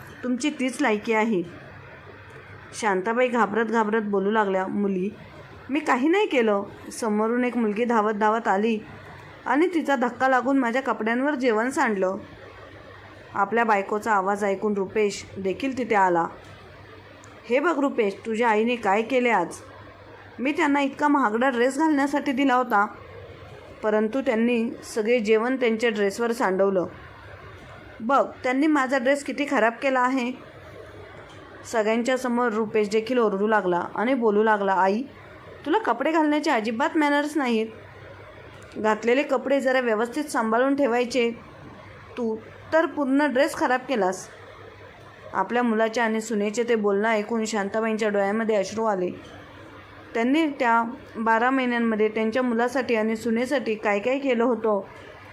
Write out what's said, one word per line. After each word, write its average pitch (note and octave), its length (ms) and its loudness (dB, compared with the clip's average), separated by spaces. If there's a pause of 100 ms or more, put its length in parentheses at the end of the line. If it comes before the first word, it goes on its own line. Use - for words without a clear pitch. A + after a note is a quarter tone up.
(240)
तुमची B3+ 260 -2
तीच B3+ 320 -2
लायकी A3 320 0
आहे." G#3+ 300 2 (1400)
शांताबाई A3+ 460 2
घाबरत A3 380 2
घाबरत A3 360 0
बोलू G3+ 300 0
लागल्या, F#3+ 360 0
"मुली, G3 420 -2 (600)
मी C#4 100 -2
काही C4 280 2
नाही G4+ 200 4
केलं." A3 360 2 (300)
समोरून A3+ 520 0
एक A#3+ 120 -2
मुलगी A3 280 0
धावत A3 280 2
धावत A3 340 2
आली G#3+ 320 2 (680)
आणि D4 220 2
तिचा D4+ 280 0
धक्का A#3+ 320 0
लागून C4 300 2
माझ्या B3 240 0
कपड्यांवर B3 540 -2
जेवण A#3+ 340 0
सांडलं. G#3 480 0 (1160)
आपल्या G3+ 300 2
बायकोचा G#3+ 480 0
आवाज G3+ 320 2
ऐकून G3+ 300 0
रुपेश G3 520 -2 (120)
देखील G3 400 -4
तिथे A3+ 180 0
आला. F3 320 4 (1200)
"हे B3 100 4
बघ D4 200 2
रुपेश, A#3+ 340 0 (120)
तुझ्या A3+ 240 0
आईने A3 260 2
काय G#3+ 260 2
केले B3 280 2
आज. F#3 260 0 (840)
मी C4 120 -2
त्यांना D4 300 2
इतका C#4 260 0
महागडा C4 420 2
ड्रेस B3 280 2
घालण्यासाठी C#4+ 540 2
दिला C4 240 2
होता, A#3 300 2 (960)
परंतु G#3+ 380 2
त्यांनी A#3 480 2 (260)
सगळे A#3+ 240 2
जेवण A3 360 2
त्यांच्या A#3 340 0
ड्रेसवर G#3 420 0
सांडवलं. G3+ 540 2 (1120)
बघ, A#3 260 2 (180)
त्यांनी C4 240 2
माझा C#4 300 2
ड्रेस C#4 260 2
किती C4+ 280 -4
खराब A#3 300 4
केला C4 180 2
आहे." B3+ 320 0 (1400)
सगळ्यांच्या A#3 460 2
समोर B3 340 0
रुपेश G#3+ 380 0
देखील A3 280 0
ओरडू G#3 300 2
लागला F3+ 380 2 (100)
आणि A#3 180 0
बोलू A3 300 4
लागला, G3+ 300 2
"आई, G3 300 2 (600)
तुला E4 120 2
कपडे F#4 340 0
घालण्याचे D4+ 400 2
अजिबात A#3+ 460 0
मॅनर्स D4 400 2
नाहीत. A#3 300 0 (1080)
घातलेले G#3+ 460 2
कपडे C4+ 360 0
जरा C4 200 2
व्यवस्थित A#3 440 0
सांभाळून B3+ 520 2
ठेवायचे, A#3+ 560 2 (840)
तू A3+ 180 -4 (380)
तर D#4+ 120 6
पूर्ण C#4+ 400 2
ड्रेस C#4 300 2
खराब B3+ 240 2 (100)
केलास." F#3+ 380 0 (1080)
आपल्या A3+ 300 0
मुलाच्या A3+ 400 2
आणि A3 180 0
सुनेचे G#3+ 420 -2
ते A#3 120 2
बोलणं G#3 340 2
ऐकून A3 360 0
शांताबाईंच्या A3 640 -2
डोळ्यामध्ये G#3 460 0
अश्रू G3+ 280 -2
आले. F#3+ 260 0 (1040)
त्यांनी C4+ 340 2
त्या A#3 360 2 (340)
बारा A3+ 320 4
महिन्यांमध्ये A#3 580 2
त्यांच्या A3 340 0
मुलासाठी B3 540 0
आणि A3 200 0
सुनेसाठी A3+ 600 0
काय G#3 240 0
काय B3 200 0
केलं B3 240 2
होतं. G#3+ 380 0 (500)